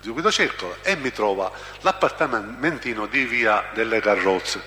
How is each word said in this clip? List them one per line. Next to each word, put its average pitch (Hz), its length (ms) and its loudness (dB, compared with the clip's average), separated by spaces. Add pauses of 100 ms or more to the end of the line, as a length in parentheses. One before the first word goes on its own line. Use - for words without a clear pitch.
di 104 80 -6
Guido 160 220 2
Cercola 95 520 0
e 190 140 0
mi 131 160 -4
trova 98 380 0 (300)
l'appartamentino 123 1300 0
di 131 180 0
via 113 500 2
delle 113 260 0
Carrozze 98 680 2